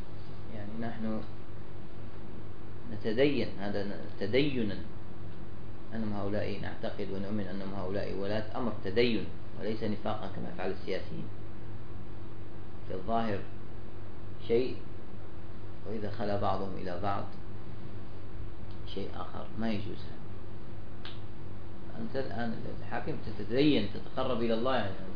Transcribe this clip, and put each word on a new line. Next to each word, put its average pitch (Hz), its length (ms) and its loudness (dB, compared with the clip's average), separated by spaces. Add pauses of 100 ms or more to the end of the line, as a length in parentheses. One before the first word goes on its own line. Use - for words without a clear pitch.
(560)
يعني 101 160 0 (100)
نحن 110 400 0 (1700)
نتدين، 113 540 2 (120)
هذا 101 400 0 (200)
تدينا، 113 580 2 (1160)
أنهم 107 200 0
هؤلاء 101 480 0
نعتقد 98 500 0
ونؤمن 98 360 0
أنهم 98 260 0
هؤلاء 98 400 0
ولاة 104 440 0
أمر، 117 160 0 (100)
تدين 104 420 2 (340)
وليس 110 240 -2
نفاقا 107 520 0
كما - 180 0
يفعل 95 180 0
السياسيين. 87 560 -2 (1600)
في - 60 -2
الظاهر 104 460 0 (1080)
شيء، 117 280 2 (1120)
وإذا 104 240 0
خلا 101 280 0
بعضهم 98 380 2
إلى 92 220 -2
بعض 101 240 0 (1700)
شيء 95 220 0
آخر، 87 300 0 (140)
ما 113 120 0
يجوز 95 260 0
هذا. - 260 0 (1800)
أنت 113 160 0
الآن 117 400 0 (260)
الحاكم 123 320 0 (120)
تتدين، 107 680 4
تتقرب 120 480 0
إلى 113 120 2
الله، 123 220 2
يعني 104 180 2 (220)